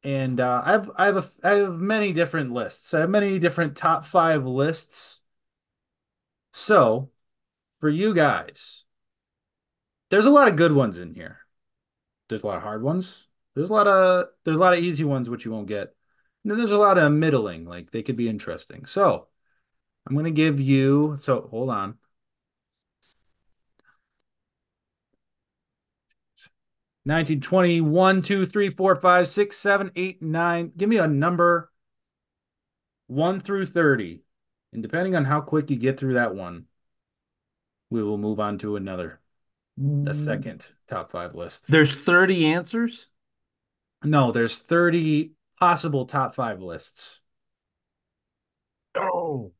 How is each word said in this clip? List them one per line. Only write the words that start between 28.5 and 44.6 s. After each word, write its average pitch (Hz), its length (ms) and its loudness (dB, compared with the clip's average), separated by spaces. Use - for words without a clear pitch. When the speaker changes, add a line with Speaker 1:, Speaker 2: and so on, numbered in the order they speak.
Speaker 1:
four, 190 260 2
five, 180 320 4
six, 202 300 -2
seven, 196 380 0
eight, 185 260 -8
nine. 170 560 -2
Give 196 100 -2
me 226 100 2
a 170 100 2
number 170 640 2
one 165 320 -2
through 196 260 -6
thirty. 117 560 0
And 113 120 -10
depending 175 320 -2
on 147 100 0
how 147 160 0
quick 147 300 -2
you 135 60 -2
get 131 220 -2
through 131 140 -2
that 120 220 0
one, 87 300 -12
we 117 100 -2
will 104 160 -4
move 104 220 -6
on 104 200 -4
to 104 180 -8
another, 92 420 -10
a 135 40 -8
Speaker 2:
Mm. 143 340 -4
Speaker 1:
second 113 520 -8
top 95 240 -10
five 87 240 -12
list. 85 320 -16
Speaker 2:
There's 147 260 4
thirty 180 540 2
answers? 180 580 -4
Speaker 1:
No, 143 280 4
there's 117 260 0
thirty 165 760 0